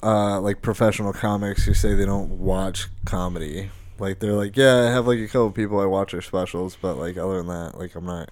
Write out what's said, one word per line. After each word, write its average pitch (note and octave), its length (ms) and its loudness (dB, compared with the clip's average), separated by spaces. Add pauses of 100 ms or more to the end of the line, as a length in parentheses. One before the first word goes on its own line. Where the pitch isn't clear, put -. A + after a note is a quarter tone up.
uh, G#2 360 2
like, G2 220 0
professional G#2+ 540 0
comics G2+ 500 0
who G#2+ 80 4
say G#2 220 4
they G2+ 100 4
don't G2 280 0
watch F#2+ 560 -2 (180)
comedy. F2+ 640 -4 (280)
Like, G2 200 -4
they're G#2 160 0
like, G#2 240 -2
"Yeah, C3 180 8
I A#2+ 160 6
have, B2 140 2
like, B2 140 4
a A2 60 -4
couple A2+ 240 2
people G2+ 300 0
I G2 60 2
watch F#2+ 260 0
their F2+ 80 -6
specials, F#2 600 -4
but, F2 180 -4
like, F2 180 -6
other F#2 220 -4
than E2+ 80 -6
that, F2 320 -8
like, F2+ 160 -12
I'm E2+ 100 -12
not F2 280 -8